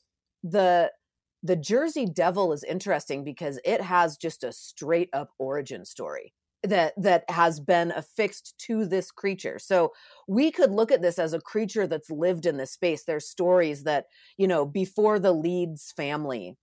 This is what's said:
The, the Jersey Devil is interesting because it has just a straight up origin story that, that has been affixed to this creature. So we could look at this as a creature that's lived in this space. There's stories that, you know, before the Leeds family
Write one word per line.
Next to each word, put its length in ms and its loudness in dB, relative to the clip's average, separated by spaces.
The, 480 4
the 140 0
Jersey 500 0
Devil 480 2
is 100 -6
interesting 600 -4
because 420 -8
it 160 0
has 340 2
just 280 -8
a 80 -4
straight 600 -2
up 280 -6
origin 460 -6
story 500 -12
that, 400 2
that 300 2
has 280 2
been 320 2
affixed 760 -6
to 180 -2
this 240 -2
creature. 480 -6
So 360 2
we 240 2
could 180 4
look 220 0
at 100 4
this 160 0
as 160 0
a 80 -4
creature 460 -2
that's 240 -6
lived 340 0
in 120 0
this 160 -6
space. 320 -2
There's 220 -4
stories 580 2
that, 200 0
you 100 2
know, 200 2
before 500 2
the 160 4
Leeds 640 -2
family 640 -6